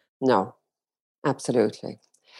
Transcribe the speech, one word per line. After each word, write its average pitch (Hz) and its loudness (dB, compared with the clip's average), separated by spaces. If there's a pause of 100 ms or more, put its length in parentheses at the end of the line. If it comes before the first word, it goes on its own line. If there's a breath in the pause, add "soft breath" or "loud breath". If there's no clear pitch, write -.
(220)
No, 120 2 (720)
absolutely. 120 -2 (420 loud breath)